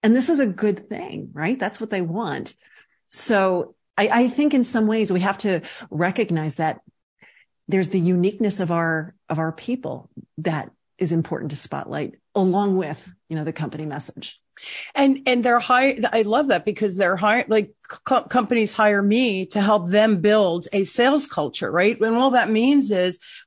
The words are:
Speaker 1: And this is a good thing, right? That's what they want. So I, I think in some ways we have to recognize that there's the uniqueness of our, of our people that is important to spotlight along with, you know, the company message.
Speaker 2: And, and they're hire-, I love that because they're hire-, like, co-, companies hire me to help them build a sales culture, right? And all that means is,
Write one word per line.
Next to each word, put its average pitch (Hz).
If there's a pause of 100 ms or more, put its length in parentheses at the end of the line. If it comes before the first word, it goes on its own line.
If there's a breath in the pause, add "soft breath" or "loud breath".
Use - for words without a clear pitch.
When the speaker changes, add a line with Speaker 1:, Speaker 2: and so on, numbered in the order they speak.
Speaker 1:
And 220
this 262
is 320
a 269
good 208
thing, -
right? 175
That's 208
what 220
they 190
want. 165 (560 soft breath)
So 190 (220)
I, 202
I 240
think 285
in 254
some 226
ways 220
we 180
have 190
to 185 (280 loud breath)
recognize 170
that 160 (880 soft breath)
there's 190
the 190
uniqueness 185
of 175
our, 165 (140)
of 156
our 160
people 233 (300)
that 160 (260)
is 170
important 160
to 147
spotlight - (200)
along 190
with, 160 (220)
you 160
know, 156
the 156
company 156
message. - (540 loud breath)
Speaker 2:
And, 269
and 247
they're 240
hire-, 254 (160)
I 226
love 233
that 190
because 202
they're 185
hire-, 214
like, 214 (320)
co-, 262
companies 233
hire 208
me 202
to 208
help 202
them 208
build 196
a 196
sales 269
culture, 151
right? 180
And 226
all 254
that 240
means 240
is, 180 (280 loud breath)